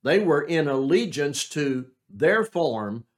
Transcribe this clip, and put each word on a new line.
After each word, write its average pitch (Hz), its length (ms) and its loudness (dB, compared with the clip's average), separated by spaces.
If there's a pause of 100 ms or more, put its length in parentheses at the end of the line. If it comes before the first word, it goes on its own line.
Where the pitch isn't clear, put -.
They 165 180 2
were 156 220 2
in 156 260 0
allegiance 143 800 0
to 135 380 -2 (200)
their 190 360 2
form 117 640 -4 (120)